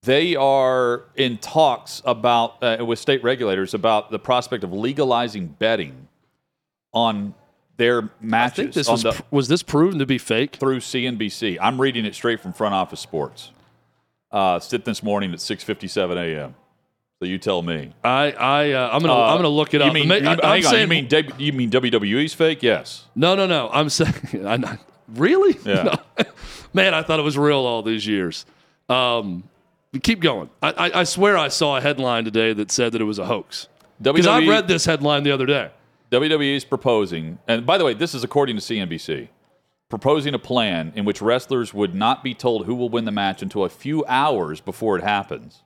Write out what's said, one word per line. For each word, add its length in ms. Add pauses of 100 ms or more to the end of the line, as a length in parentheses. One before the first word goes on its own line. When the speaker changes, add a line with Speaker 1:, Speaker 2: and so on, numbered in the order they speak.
Speaker 1:
they 320
are 680 (120)
in 220
talks 680
about, 560
uh, 240
with 140
state 240
regulators 500
about 380
the 80
prospect 440
of 100
legalizing 720
betting 600 (840)
on 400 (440)
their 320 (120)
matches. 380
Speaker 2:
I 40
think 100
this 140
Speaker 1:
on 60
Speaker 2:
was 100
Speaker 1:
the 100
Speaker 2:
pr-, 80 (100)
was 160
this 160
proven 360
to 60
be 120
fake? 400
Speaker 1:
Through 240
C 240
N 100
B 140
C. 300
I'm 200
reading 260
it 100
straight 240
from 140
Front 220
Office 240
Sports. 520 (800)
Uh, 280
sit 260
this 180
morning 300
at 80
six 220
fifty-seven 540
A 40 (220)
M. 120 (640)
So 60
you 140
tell 240
me. 300 (100)
Speaker 2:
I, 280
I, 420
uh, 200
I'm 80
gonna, 120
Speaker 1:
Uh, 180
Speaker 2:
I'm 60
gonna 100
look 260
it 80
Speaker 1:
you 60
Speaker 2:
up. 60
Speaker 1:
mean, 140
Speaker 2:
Ma-, 80
Speaker 1:
you, 120
Speaker 2:
I, 60
I'm 60
Speaker 1:
hang 260
on, 60
Speaker 2:
saying 120
Speaker 1:
you 40
mean 200
W-, 320
you 140
mean 180
W 200
W 280
E's 140
fake? 280
Yes. 440 (100)
Speaker 2:
No, 200
no, 120
no. 260
I'm 160
saying, 240 (180)
<laughs> 140
I, 120
not, 220 (360)
really? 500
Speaker 1:
Yeah. 180
Speaker 2:
No. 420 (240)
<laughs> 240
Man, 200
I 80
thought 180
it 40
was 140
real 220
all 220
these 240
years. 400 (420)
Um, 560 (600)
keep 160
going. 300 (120)
I, 100
I, 280
I 60
swear 320
I 100
saw 300
a 40
headline 420
today 300
that 180
said 200
that 100
it 40
was 140
a 60
hoax. 420
'Cause 20 (300)
I 40
Speaker 1:
W 200
W 280
E 20
Speaker 2:
read 140
this 180
headline 380
the 80
other 160
day. 240 (400)
Speaker 1:
W 180
W 220
E 40
is 100
proposing, 840
and 180
by 140
the 40
way, 120
this 180
is 100
according 340
to 40
C 180
N 100
B 100
C, 300 (600)
proposing 460
a 40
plan 560
in 80
which 160
wrestlers 540
would 220
not 280
be 120
told 320
who 80
will 140
win 160
the 60
match 300
until 240
a 40
few 360
hours 560
before 380
it 40
happens. 640